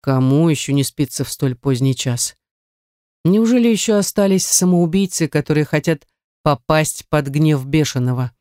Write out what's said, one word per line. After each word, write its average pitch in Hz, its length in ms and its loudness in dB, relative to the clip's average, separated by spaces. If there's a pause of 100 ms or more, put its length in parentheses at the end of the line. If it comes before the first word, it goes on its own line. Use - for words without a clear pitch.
Кому 135 480 2
еще 139 240 -2
не 139 100 0
спится - 400 -6
в - 80 -8
столь 131 240 -4
поздний 131 400 -2
час? - 400 -6 (880)
Неужели 226 460 2
еще 214 260 0
остались 196 500 0
самоубийцы, 180 840 0
которые 151 340 0
хотят 151 420 -2 (380)
попасть 156 640 -2
под 147 220 -2
гнев 147 360 0
бешеного? 127 760 -2